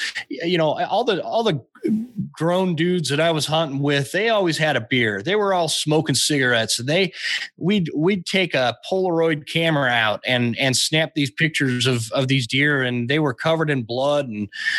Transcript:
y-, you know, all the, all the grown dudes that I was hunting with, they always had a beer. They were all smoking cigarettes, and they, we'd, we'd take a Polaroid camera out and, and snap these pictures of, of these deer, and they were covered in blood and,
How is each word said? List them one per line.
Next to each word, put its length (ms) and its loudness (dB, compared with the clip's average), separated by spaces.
y-, 180 -6
you 100 2
know, 160 2
all 320 0
the, 180 0
all 200 0
the 220 0
grown 440 0
dudes 340 0
that 100 2
I 120 4
was 140 0
hunting 340 0
with, 320 0
they 180 0
always 280 2
had 180 0
a 60 -2
beer. 400 0
They 140 -2
were 180 2
all 140 2
smoking 480 0
cigarettes, 640 2
and 100 -4
they, 240 0
we'd, 380 2
we'd 300 2
take 280 -2
a 220 0
Polaroid 580 0
camera 440 2
out 340 0
and, 320 0
and 180 2
snap 380 0
these 160 0
pictures 560 -2
of, 260 0
of 180 0
these 180 0
deer, 360 0
and 260 -2
they 100 2
were 140 0
covered 360 0
in 140 0
blood 440 0
and, 220 -6